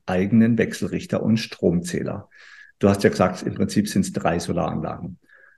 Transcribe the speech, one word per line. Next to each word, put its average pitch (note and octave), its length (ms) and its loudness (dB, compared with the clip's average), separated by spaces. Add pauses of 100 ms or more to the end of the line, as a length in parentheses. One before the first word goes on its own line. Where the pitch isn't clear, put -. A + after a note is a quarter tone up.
eigenen A2 500 4
Wechselrichter - 680 -2
und A2 140 2
Stromzähler. - 960 -2 (480)
Du G#2 100 4
hast G2 160 4
ja G#2+ 60 4
gesagt, F#2 320 0
im - 120 -6
Prinzip G2+ 340 0
sind's - 240 0
drei E2+ 260 -2
Solaranlagen. E2 800 -6 (400)